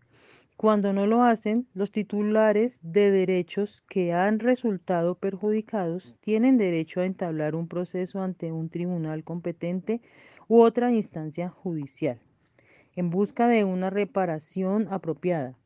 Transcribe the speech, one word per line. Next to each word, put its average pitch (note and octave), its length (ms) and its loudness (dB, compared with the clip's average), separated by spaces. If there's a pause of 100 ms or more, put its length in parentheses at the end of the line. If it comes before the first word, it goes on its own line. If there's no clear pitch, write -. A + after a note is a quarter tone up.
(560)
Cuando G#3 360 2
no G3 140 0
lo A#3 180 4
hacen, A3+ 480 2
los G3+ 180 -4
titulares G#3+ 920 0
de G3+ 280 2
derechos F#3+ 800 0
que F3 240 -2
han G3 260 2
resultado G3 760 0
perjudicados G3 1080 -4
tienen A#3 380 4
derecho F3 420 0
a F3+ 60 0
entablar D#3+ 500 -4
un E3 120 -6
proceso F3+ 520 -6
ante F3+ 320 -6
un D#3+ 160 -6
tribunal E3 560 -6
competente F3 800 -6 (440)
u A3+ 140 8
otra A#3+ 320 4
instancia E3+ 560 -4
judicial, D3+ 720 -6 (720)
en F3+ 140 -2
busca G3+ 400 0
de A3+ 160 4
una F#3 240 -2
reparación F#3+ 1040 -2
apropiada D#3+ 760 -4